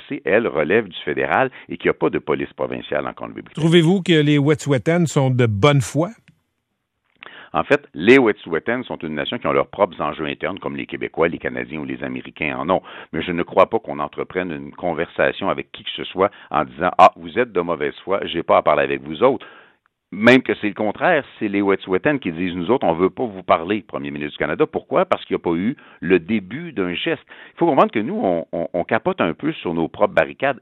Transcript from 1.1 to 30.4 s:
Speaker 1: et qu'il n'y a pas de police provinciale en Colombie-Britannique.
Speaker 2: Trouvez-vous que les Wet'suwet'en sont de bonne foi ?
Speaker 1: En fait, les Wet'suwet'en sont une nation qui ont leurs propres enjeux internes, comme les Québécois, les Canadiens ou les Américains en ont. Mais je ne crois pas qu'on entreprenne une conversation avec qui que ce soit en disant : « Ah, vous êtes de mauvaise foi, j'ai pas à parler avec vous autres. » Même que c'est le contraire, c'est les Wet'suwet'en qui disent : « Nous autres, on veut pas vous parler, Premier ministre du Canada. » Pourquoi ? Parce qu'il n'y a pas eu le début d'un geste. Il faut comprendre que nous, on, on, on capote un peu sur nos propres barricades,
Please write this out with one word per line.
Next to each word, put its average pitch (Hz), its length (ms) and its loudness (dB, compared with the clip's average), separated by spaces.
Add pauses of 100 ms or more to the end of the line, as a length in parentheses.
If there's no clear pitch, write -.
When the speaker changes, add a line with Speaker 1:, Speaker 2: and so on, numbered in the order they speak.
Speaker 1:
et 85 100 -10
qu'il - 120 0
n'y 80 60 0
a - 40 -16
pas 78 120 0
de 78 80 -4
police 69 340 -4
provinciale 65 540 -6
en 60 60 -10
Colombie-Britannique. 57 420 -14
Speaker 2:
Trouvez-vous 165 480 4
que 165 180 4
les 147 160 4
Wet'suwet'en 143 680 2
sont 135 240 2
de 123 160 4
bonne 131 340 4
foi ? 156 280 -2 (1500)
Speaker 1:
En 80 80 0
fait, - 300 0
les 107 240 6
Wet'suwet'en 107 640 0
sont 82 160 -10
une 78 160 -8
nation 73 240 -4
qui - 80 -10
ont 71 80 2
leurs 69 160 2
propres 85 320 -2
enjeux 76 240 -4
internes, 78 320 -6
comme 71 180 -8
les 65 120 -8
Québécois, 69 400 -2
les 76 100 -4
Canadiens 64 440 -6
ou 69 40 -8
les 65 180 -10
Américains 64 540 -8
en 69 100 -4
ont. 92 140 2 (300)
Mais 78 100 -4
je 87 100 -4
ne 85 120 -2
crois 95 260 4
pas 113 80 -2
qu'on 73 220 -8
entreprenne 73 520 -6
une 71 200 -12
conversation 85 800 -2
avec 69 220 -6
qui - 120 -18
que - 120 -10
ce 76 80 -10
soit 95 280 0 (180)
en 73 160 0
disant : « 69 320 -2
Ah, 95 180 8
vous 85 220 -10
êtes 123 140 0
de 92 100 0
mauvaise 73 320 -4 (100)
foi, 92 220 -2
j'ai 82 160 -4
pas 98 160 4
à 87 60 4
parler 76 180 4
avec 69 220 -2
vous 76 180 -10
autres. » 123 240 2 (680)
Même 120 300 6
que 107 200 -2
c'est 107 60 -2
le 101 60 -2
contraire, 131 500 0 (140)
c'est 110 100 -2
les 101 140 2
Wet'suwet'en 98 560 2
qui 98 140 -4
disent : « 85 240 -4
Nous 90 160 -2
autres, 120 160 2
on 82 80 2
veut 90 160 2
pas 127 160 -4
vous 95 160 -12
parler, 95 400 0
Premier 71 260 -8
ministre 73 240 -8
du - 60 -14
Canada. » 78 320 0
Pourquoi ? 147 340 -2
Parce - 200 -2
qu'il 98 100 -2
n'y 87 60 -4
a - 20 -12
pas 85 120 0
eu 104 200 -2 (240)
le 90 180 2
début 107 540 -6
d'un 90 240 -4
geste. 139 260 -6 (320)
Il - 60 -20
faut 170 80 2
comprendre 165 240 4
que 113 80 -2
nous, 165 200 -4
on, 87 320 0
on, 85 220 -4
on 85 100 -2
capote 175 380 -2
un 85 140 0
peu 156 180 -6
sur 87 220 -6
nos 82 120 0
propres 101 280 -2
barricades, 82 460 0